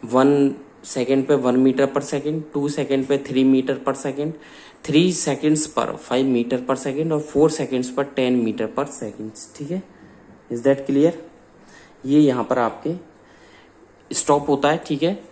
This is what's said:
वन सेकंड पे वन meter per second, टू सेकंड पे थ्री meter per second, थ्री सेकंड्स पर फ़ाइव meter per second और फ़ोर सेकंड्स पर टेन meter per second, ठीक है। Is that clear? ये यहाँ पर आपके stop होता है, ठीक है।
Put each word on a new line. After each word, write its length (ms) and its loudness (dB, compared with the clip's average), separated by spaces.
वन 500 4
सेकंड 420 0
पे 80 4
वन 280 2
meter 240 4
per 160 -2
second, 380 -4
टू 160 -2
सेकंड 380 -2
पे 100 0
थ्री 180 0
meter 380 4
per 140 -2
second, 340 -6
थ्री 280 4
सेकंड्स 540 0
पर 300 -4
फ़ाइव 380 0
meter 320 0
per 100 0
second 340 -4
और 100 0
फ़ोर 300 2
सेकंड्स 380 -4
पर 140 -2
टेन 300 2
meter 300 -4
per 180 -2
second, 520 -10
ठीक 140 -8
है। 100 -4
Is 100 -6
that 240 2
clear? 240 4
ये 140 4
यहाँ 240 4
पर 160 -2
आपके 360 -4
stop 380 2
होता 220 2
है, 160 -2
ठीक 160 -4
है। 160 -2